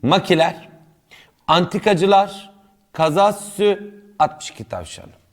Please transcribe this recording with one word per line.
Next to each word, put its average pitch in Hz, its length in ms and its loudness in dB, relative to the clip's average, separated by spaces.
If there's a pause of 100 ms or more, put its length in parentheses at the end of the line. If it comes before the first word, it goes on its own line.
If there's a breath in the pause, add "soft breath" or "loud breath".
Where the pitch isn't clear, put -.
Makiler, 170 680 0 (760 soft breath)
Antik 180 400 0
Acılar, 196 680 0 (380)
Kaza 165 420 2
Süsü, 202 640 -4 (240)
altmış - 300 -2
iki - 140 -16
Tavşanı. - 480 -14 (220)